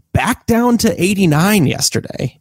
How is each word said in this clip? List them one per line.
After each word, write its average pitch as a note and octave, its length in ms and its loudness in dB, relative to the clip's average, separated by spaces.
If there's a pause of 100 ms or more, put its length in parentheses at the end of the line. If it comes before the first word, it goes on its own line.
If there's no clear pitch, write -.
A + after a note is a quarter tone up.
(140)
Back - 320 -2
down A#3 340 2
to - 240 -2
eighty-nine F#3 640 2
yesterday. - 720 -4